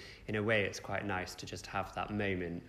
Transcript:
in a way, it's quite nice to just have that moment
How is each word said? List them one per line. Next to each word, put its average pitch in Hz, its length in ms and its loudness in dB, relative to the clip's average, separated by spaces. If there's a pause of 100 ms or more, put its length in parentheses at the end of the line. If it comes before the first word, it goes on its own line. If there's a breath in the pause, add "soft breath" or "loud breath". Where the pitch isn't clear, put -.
(260 loud breath)
in 107 100 0
a 104 60 4
way, 107 200 6
it's - 180 0
quite - 240 -2
nice 92 300 0
to - 100 -10
just - 220 -8
have - 300 -2
that 95 140 -2
moment 92 580 2